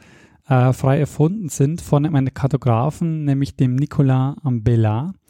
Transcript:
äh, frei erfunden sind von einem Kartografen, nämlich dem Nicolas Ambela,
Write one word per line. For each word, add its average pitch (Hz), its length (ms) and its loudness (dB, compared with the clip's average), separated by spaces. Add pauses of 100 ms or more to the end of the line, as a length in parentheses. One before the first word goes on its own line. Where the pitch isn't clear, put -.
(480)
äh, 127 260 4
frei 135 260 0
erfunden 160 500 -2
sind 147 320 -2
von 147 240 0
einem 135 280 0
Kartografen, 143 920 -2
nämlich 139 300 -2
dem 127 200 0
Nicolas 135 680 0
Ambela, 117 680 0 (160)